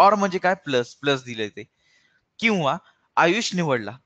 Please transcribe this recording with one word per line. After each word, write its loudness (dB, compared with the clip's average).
or 6
म्हणजे -2
काय? 0
Plus, -4
Plus -2
दिले -8
ते. -18
किंवा 0
आयुष 0
निवडला, -2